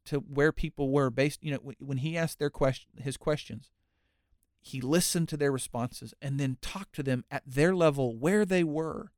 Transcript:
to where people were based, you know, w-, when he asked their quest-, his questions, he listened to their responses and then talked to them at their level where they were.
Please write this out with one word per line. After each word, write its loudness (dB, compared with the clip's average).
to -4
where 2
people -2
were 4
based, 0
you -6
know, -4
w-, -14
when -4
he -4
asked -2
their 0
quest-, -2
his -6
questions, -4
he -10
listened 2
to -6
their 2
responses -6
and -4
then -2
talked -10
to -6
them 0
at -8
their 4
level 2
where 4
they 2
were. -4